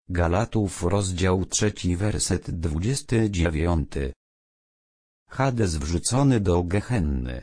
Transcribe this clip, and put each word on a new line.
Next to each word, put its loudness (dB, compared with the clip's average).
Galatów 0
rozdział 2
trzeci, 0
werset -2
dwudziesty 0
dziewiąty. 0
Hades 0
wrzucony 2
do 2
Gehenny. -2